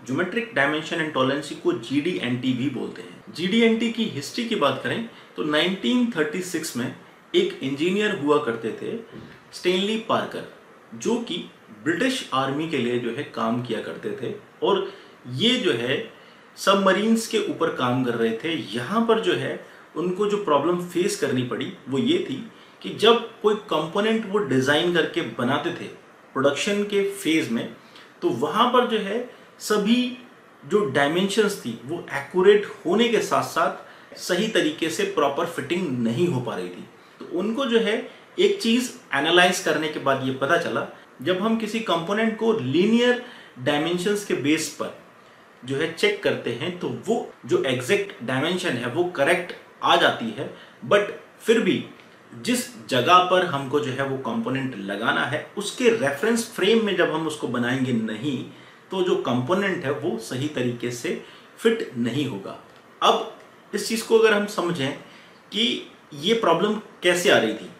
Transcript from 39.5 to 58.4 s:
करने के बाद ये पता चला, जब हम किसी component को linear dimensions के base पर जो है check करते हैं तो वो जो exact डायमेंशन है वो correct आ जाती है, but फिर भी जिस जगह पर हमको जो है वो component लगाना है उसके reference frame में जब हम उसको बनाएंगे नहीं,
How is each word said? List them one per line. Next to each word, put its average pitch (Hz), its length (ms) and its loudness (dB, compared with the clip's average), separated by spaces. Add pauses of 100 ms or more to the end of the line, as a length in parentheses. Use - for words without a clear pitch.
करने 156 280 0
के 151 120 -6
बाद 131 260 0
ये 131 80 0
पता 143 240 2
चला, 120 280 -2 (360)
जब 180 200 0
हम 226 140 2
किसी 220 240 -2
component 202 580 0
को 220 140 2
linear 220 720 4 (380)
dimensions 175 640 0
के 185 120 -2
base 147 320 0 (120)
पर - 160 -8 (640)
जो 135 140 -4
है 156 160 -2
check 202 300 0
करते 127 300 0
हैं 175 260 -6
तो 147 100 -4 (180)
वो 226 120 2 (280)
जो 165 180 2
exact 131 600 0
डायमेंशन 160 440 0
है 120 220 -4
वो 175 120 0 (120)
correct 165 360 2 (300)
आ 156 140 6
जाती 135 340 2
है, - 200 -8 (320)
but 202 280 2 (280)
फिर 233 220 4
भी 180 240 0 (480)
जिस 196 340 -4 (220)
जगह 160 300 6 (120)
पर 185 160 4
हमको 139 340 -2
जो 127 120 -4
है 135 160 -4
वो 135 160 -4
component 127 540 -4
लगाना 110 460 -2
है 143 220 -4 (120)
उसके 226 320 2
reference 220 640 0
frame 214 300 4
में 190 100 0
जब 165 160 2
हम 160 140 -2
उसको 147 220 -6
बनाएंगे 123 440 -2
नहीं, 110 460 -4 (520)